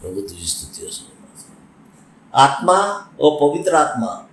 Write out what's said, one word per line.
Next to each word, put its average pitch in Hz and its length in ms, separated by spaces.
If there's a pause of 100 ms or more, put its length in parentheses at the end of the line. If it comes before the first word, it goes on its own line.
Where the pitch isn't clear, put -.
प्रभू 92 180
तुझी 87 240
स्तुती - 420
असो. - 240 (1200)
आत्मा 180 680 (180)
व 151 100
पवित्र 147 440
आत्मा 131 580